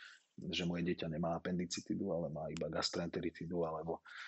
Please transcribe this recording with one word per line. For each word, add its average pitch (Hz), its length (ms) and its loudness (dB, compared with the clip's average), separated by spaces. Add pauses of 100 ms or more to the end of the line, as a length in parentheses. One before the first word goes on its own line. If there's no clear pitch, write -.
(540)
že 87 80 2
moje 87 240 2
dieťa 85 240 0
nemá 82 240 2
appendicitidu, 90 800 0
ale 82 160 2
má 78 160 -2
iba 80 240 -2
gastroenteritidu 85 960 0
alebo, 80 320 -2 (300)